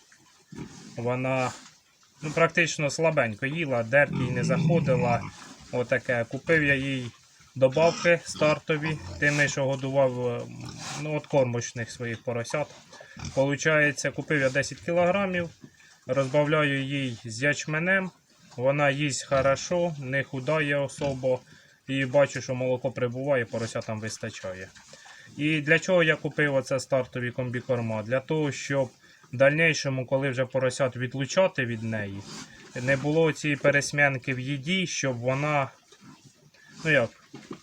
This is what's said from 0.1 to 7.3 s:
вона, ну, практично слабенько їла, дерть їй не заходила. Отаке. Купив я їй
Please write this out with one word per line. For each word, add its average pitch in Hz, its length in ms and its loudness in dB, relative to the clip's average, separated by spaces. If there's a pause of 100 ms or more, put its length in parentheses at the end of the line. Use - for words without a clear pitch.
вона, 127 560 -2 (720)
ну, 156 80 -6
практично 160 600 0
слабенько 139 560 0
їла, 135 360 -2
дерть 135 300 4
їй 131 180 -2
не 123 140 0
заходила. 127 760 2 (520)
Отаке. 123 560 0
Купив 151 360 2
я 143 100 4
їй 131 360 -4 (440)